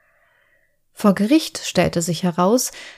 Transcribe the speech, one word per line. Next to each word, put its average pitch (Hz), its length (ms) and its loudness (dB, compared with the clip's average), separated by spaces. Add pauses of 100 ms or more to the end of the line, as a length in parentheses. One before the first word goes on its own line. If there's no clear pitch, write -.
(920)
Vor 196 220 2
Gericht 226 440 0
stellte - 440 -2
sich 165 220 -4
heraus, 185 480 0 (260)